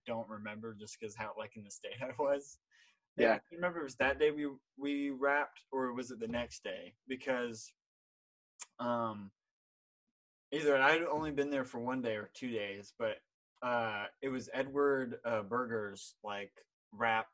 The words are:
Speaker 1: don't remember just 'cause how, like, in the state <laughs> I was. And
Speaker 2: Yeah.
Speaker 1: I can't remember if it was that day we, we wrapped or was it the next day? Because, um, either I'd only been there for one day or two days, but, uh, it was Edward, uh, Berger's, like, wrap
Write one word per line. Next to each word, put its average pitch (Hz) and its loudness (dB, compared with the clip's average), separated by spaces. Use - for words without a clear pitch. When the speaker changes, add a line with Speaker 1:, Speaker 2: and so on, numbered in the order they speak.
Speaker 1:
don't 113 -4
remember 107 -10
just 107 -14
'cause 104 -8
how, 107 -6
like, 107 -10
in 107 -14
the 101 -20
state 101 -12
<laughs> 120 -10
I 131 -4
was. 143 0
And - 6
Speaker 2:
Yeah. 226 10
Speaker 1:
I - 8
can't - 0
remember 170 -2
if 156 -2
it - -2
was 131 -8
that 135 4
day 151 8
we, 147 0
we 143 0
wrapped 139 2
or 131 0
was 123 -6
it 113 -10
the 113 -4
next 120 -4
day? 92 -8
Because, 123 -4
um, 113 -2
either 147 6
I'd 156 8
only 156 0
been 143 0
there 135 0
for 123 -8
one 127 -2
day 113 0
or 104 -8
two 127 -8
days, 101 -6
but, 110 0
uh, 113 0
it 135 -2
was 127 -4
Edward, 135 2
uh, 113 0
Berger's, 110 -4
like, 101 -8
wrap 113 4